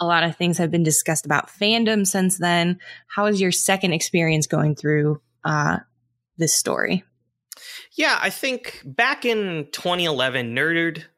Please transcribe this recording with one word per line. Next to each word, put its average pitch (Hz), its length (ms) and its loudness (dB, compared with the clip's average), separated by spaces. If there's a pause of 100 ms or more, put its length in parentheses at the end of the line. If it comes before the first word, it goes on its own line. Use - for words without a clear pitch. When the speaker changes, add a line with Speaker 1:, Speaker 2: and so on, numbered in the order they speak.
Speaker 1:
A - 40 0
lot 170 180 4
of 160 120 -2
things 175 220 0
have 165 120 0
been 170 120 2
discussed 156 420 0
about 147 240 0
fandom 214 580 0
since 185 300 0
then. 175 420 2 (280)
How - 180 -2
was 208 160 2
your 185 100 2
second 190 440 0
experience 160 520 2
going 151 280 0
through, 151 480 0 (200)
uh, 151 360 0 (580)
this 165 160 0
story? - 500 -2 (960)
Speaker 2:
Yeah, 294 240 2
I 185 80 0
think - 560 -6
back 247 400 -2
in 196 480 -2
twenty 175 320 -2
eleven, 127 500 -2
nerd, 160 500 -2 (140)